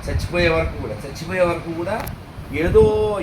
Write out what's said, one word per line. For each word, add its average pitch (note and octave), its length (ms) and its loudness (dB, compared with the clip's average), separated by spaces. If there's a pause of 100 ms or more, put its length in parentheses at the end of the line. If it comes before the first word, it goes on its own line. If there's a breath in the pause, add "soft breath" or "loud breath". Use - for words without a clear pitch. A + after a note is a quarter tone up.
(100)
చచ్చిపోయే F3 380 0
వరకు D#3+ 340 0
కూడా, - 120 -8
చచ్చిపోయే D#3+ 460 -6
వరకు E3+ 320 0
కూడా E3+ 340 -4 (460)
ఏదో, G#3+ 720 4